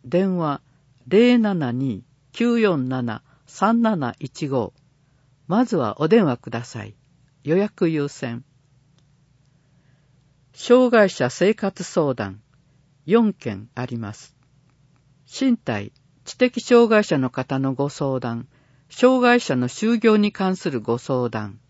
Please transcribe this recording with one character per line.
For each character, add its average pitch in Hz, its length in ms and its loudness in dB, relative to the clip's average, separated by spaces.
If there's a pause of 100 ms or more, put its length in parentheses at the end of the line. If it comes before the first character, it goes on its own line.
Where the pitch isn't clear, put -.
電 180 340 -2
話、 151 220 -4 (460)
零 240 320 4
七 180 340 0
二 123 320 -6 (280)
九 233 260 0
四 170 300 2
七 123 340 -6 (240)
三 226 340 0
七 185 380 -2
一 143 300 -10
五。 123 260 -2 (720)
ま 214 180 2
ず 226 120 -2
は 120 240 -2
お 156 80 0
電 208 180 6
話 123 120 0
く - 120 -18
だ 120 140 -8
さ 110 200 -12
い。 104 120 -18 (480)
予 151 120 0
約 196 320 0
優 147 200 -2
先。 120 360 -10 (2000)
障 254 380 4
害 214 200 6
者 127 200 -2
生 196 240 0
活 196 300 -6
相 147 300 0
談、 101 260 -8 (640)
四 214 280 2
件 107 440 -10
あ 123 100 -6
り 120 120 -10
ま 107 160 -10
す。 - 200 -20 (1000)
身 262 240 0
体、 101 360 -6 (320)
知 - 100 -18
的 247 260 0
障 240 280 4
害 214 160 4
者 156 140 0
の 131 120 -2
方 131 300 -4
の 135 120 -2
ご 143 160 -2
相 135 300 -4
談、 117 300 -8 (420)
障 254 300 4
害 240 180 4
者 165 160 -2
の 123 140 0
就 226 300 -2
業 214 180 4
に 208 160 2
関 185 240 -2
す - 120 -8
る 131 120 -4
ご 117 180 -2
相 127 300 -2
談。 107 420 -10